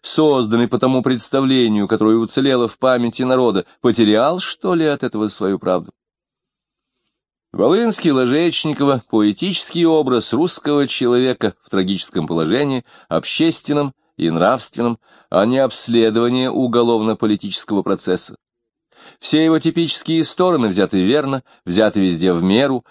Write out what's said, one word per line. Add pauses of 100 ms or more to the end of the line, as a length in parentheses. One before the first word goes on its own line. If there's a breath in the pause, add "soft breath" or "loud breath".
созданный
по
тому
представлению,
которое
уцелело
в
памяти
народа, (140 soft breath)
потерял,
что
ли,
от
этого
свою
правду? (1600)
Волынский
Ложечникова —
поэтический
образ
русского
человека
в
трагическом
положении, (240 soft breath)
общественном (240)
и
нравственном, (300 soft breath)
а
не
обследование
уголовно-политического
процесса. (840 loud breath)
Все
его
типические
стороны
взяты
верно, (220 soft breath)
взяты
везде
в
меру,